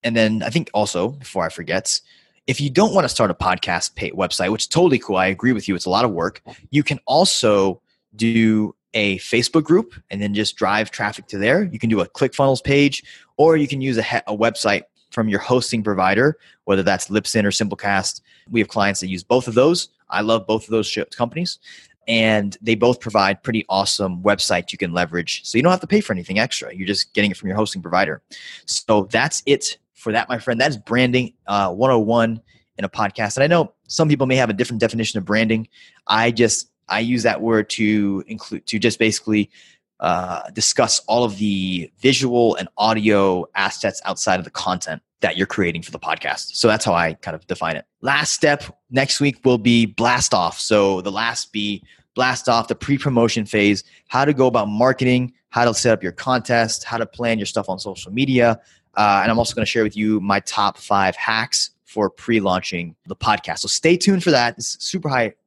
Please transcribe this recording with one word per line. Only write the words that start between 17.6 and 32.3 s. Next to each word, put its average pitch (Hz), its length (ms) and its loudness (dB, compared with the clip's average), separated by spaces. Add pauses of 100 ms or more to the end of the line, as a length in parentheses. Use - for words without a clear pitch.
We 113 100 2
have 98 80 0
clients 101 320 0
that 92 80 -6
use 92 160 -6
both 123 240 0
of 110 60 -8
those. 156 340 4 (220)
I 92 100 -2
love 110 260 0
both 110 180 0
of - 60 -14
those 110 160 0
sh-, - 120 -6 (180)
companies, 151 420 -4 (480)
and 110 560 2
they 113 140 2
both 123 240 2
provide 101 420 0
pretty 110 260 -2
awesome 95 540 -2
websites 95 480 0
you - 80 -12
can 87 140 -4
leverage. 85 520 -4
So - 140 -2
you 127 40 2
don't 175 100 4
have 185 80 0
to - 80 -12
pay 208 120 2
for - 120 -6
anything 175 260 -4
extra. - 340 -4
You're 92 140 -8
just - 280 -4
getting 104 180 2
it - 40 -8
from 101 120 -8
your 95 80 -2
hosting 101 260 -4
provider. 87 400 -2 (440)
So 104 440 0
that's 123 360 -2
it - 320 0 (160)
for - 180 -6
that, 113 160 0
my 123 100 -4
friend. 117 220 -2
That 143 100 2
is 127 60 -6
branding, 123 560 0 (160)
uh, 101 240 0
one 123 180 2
oh 123 80 4
one 113 420 2 (380)